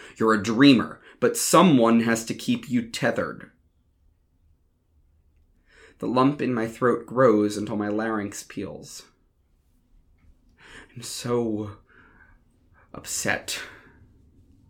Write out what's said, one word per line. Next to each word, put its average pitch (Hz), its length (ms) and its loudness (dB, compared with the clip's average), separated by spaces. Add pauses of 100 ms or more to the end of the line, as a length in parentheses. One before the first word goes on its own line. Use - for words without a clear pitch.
(160)
You're 110 160 2
a 107 100 0
dreamer, 117 580 4 (200)
but - 160 2
someone 127 640 6
has 113 240 0
to 113 100 -8
keep - 340 -4
you 120 140 0
tethered." - 680 -6 (2500)
The 113 100 -8
lump 131 320 2
in 123 140 -2
my 113 120 -2
throat 117 400 -2
grows 104 520 2
until 107 180 -6
my 104 120 -4
larynx 107 540 -6
peels. - 600 -14 (1900)
I'm 120 60 -16
so 110 680 -6 (1200)
upset. - 640 -6 (1080)